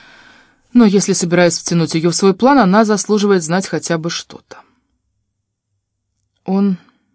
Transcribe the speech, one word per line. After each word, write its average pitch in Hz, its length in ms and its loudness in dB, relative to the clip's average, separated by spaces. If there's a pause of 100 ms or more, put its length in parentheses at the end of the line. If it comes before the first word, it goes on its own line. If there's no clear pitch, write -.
(720)
но 240 120 6
если 196 280 2
собираюсь 175 460 0
втянуть 170 360 -4
ее 165 160 0
в 170 40 -2
свой 196 200 2
план, 262 240 2
она 208 260 4
заслуживает 202 580 0
знать 175 240 -4
хотя 170 320 -4
бы 165 120 -8
что-то. - 480 -16 (1900)
Он 196 320 0 (380)